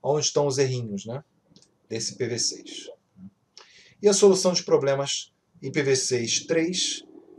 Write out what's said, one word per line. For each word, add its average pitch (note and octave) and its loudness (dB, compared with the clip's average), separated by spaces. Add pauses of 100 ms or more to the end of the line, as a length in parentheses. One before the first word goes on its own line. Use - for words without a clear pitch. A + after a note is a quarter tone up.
onde C#3+ 0
estão D3 0
os C3+ -2
errinhos, A#2+ -2
né, B2 -10 (640)
desse A2+ -6
I - -18
P B2+ -4
V A#2 -6
seis. - -8 (1120)
E G3+ 6
a G#3 6
solução F#3 6
de F3 -2
problemas C#3 0 (300)
I C3+ -8
P D3 -2
v C3+ 4
seis A#2 -2
três E3 -2 (360)